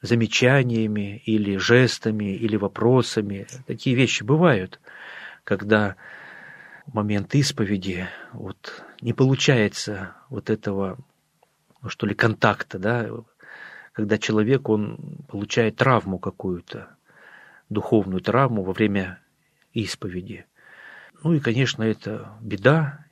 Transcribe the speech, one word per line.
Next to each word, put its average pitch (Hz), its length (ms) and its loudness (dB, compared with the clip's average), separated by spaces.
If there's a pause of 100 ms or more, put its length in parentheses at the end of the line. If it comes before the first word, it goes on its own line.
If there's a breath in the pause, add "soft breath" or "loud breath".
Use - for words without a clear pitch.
замечаниями 113 1300 2
или 104 320 0
жестами, 110 760 2
или 107 220 -2
вопросами. 104 880 0 (220)
Такие 127 260 -2
вещи 120 300 0
бывают, 135 560 2 (640 loud breath)
когда 104 500 0 (920 loud breath)
в - 80 -14
момент 104 420 -2
исповеди 95 720 -2 (240 loud breath)
вот - 500 -16 (180 loud breath)
не 120 120 -2
получается 107 1040 2 (120)
вот 113 220 -6
этого, 98 480 -4 (840)
ну, 113 60 -12
что - 200 -4
ли, 101 80 -4
контакта, 104 640 0
да, 110 280 -2 (840 loud breath)
когда 107 260 -2
человек, 110 500 0
он 107 600 -4
получает 107 480 -2
травму 98 420 4
какую-то, - 800 -10 (720 loud breath)
духовную 95 540 0
травму 113 420 2
во 95 80 -4
время 95 480 -2 (520)
исповеди. 95 760 -8 (760 loud breath)
Ну 165 120 2
и, 156 40 4
конечно, 120 460 0
это 107 560 -6
беда, 139 720 2